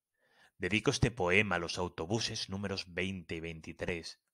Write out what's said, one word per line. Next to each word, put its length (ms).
Dedico 320
este 200
poema 460
a 20
los 200
autobuses 720
números 420
veinte 440
y 40
veintitrés, 800